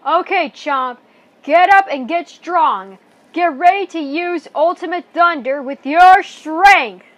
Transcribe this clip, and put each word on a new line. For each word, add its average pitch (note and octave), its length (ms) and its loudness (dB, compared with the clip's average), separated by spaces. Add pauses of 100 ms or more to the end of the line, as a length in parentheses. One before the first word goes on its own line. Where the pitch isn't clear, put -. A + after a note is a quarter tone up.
Okay, F4 420 -2
Chomp. B3+ 480 -6 (460)
Get E4+ 260 2
up G4 220 4
and C4 180 -8
get E4+ 200 -6
strong. A3+ 680 -4 (340)
Get E4+ 260 -2
ready F4+ 300 2
to E4 100 -10
use E4 560 -6
Ultimate E4+ 580 -2
Thunder D4 500 -2
with C4+ 220 -12
your F4+ 380 6
strength. D#4 840 0 (140)